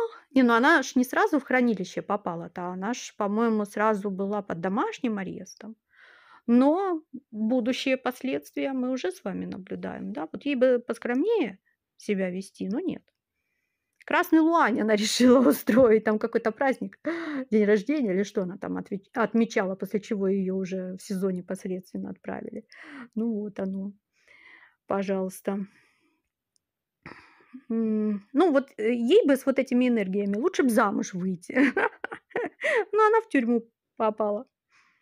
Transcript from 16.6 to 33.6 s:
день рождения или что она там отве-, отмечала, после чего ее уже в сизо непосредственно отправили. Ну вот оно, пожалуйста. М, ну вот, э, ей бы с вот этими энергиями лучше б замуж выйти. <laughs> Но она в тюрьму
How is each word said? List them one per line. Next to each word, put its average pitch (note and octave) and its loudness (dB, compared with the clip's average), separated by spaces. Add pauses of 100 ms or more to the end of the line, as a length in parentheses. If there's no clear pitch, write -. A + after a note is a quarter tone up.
день G#3+ 4
рождения G#3+ 0
или G3 0
что G3 -4
она F#3 -8
там F3+ -6
отве-, F#3+ -8 (120)
отмечала, A3+ 0
после G3+ -6
чего G3 -4
ее F#3+ -2
уже F#3 -6
в - -20
сизо F#3+ -4
непосредственно F#3 -8
отправили. - -12 (500)
Ну A3+ -2 (100)
вот G#3 -10
оно, G3 -6 (960)
пожалуйста. G3 -4 (2000)
М, G#3+ -2
ну E4 4
вот, C4+ 0
э, A3 0
ей C#4 4
бы C#4 6
с C4 -14
вот C4+ 2
этими B3+ 2
энергиями G3+ 0
лучше E4+ 0
б C#4 4
замуж G#3+ 2
выйти. F3+ -6
<laughs> - -2
Но G#4+ 6
она A4 4
в G#4 -20
тюрьму A#3 0 (280)